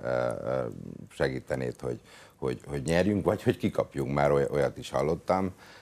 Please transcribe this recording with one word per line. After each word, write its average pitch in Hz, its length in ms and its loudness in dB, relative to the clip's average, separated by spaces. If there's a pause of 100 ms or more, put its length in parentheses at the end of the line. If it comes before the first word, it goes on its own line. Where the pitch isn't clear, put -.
ö, 62 580 -2 (500)
segítenéd, 64 680 -2
hogy, 62 200 -6 (360)
hogy, 65 300 -4
hogy 71 160 -4
nyerjünk, 90 420 4
vagy 98 180 2
hogy 120 140 2
kikapjunk, 69 580 -2
már 71 180 4
oly-, 69 180 4
olyat 69 280 0
is - 120 -12
hallottam. 87 640 0 (280)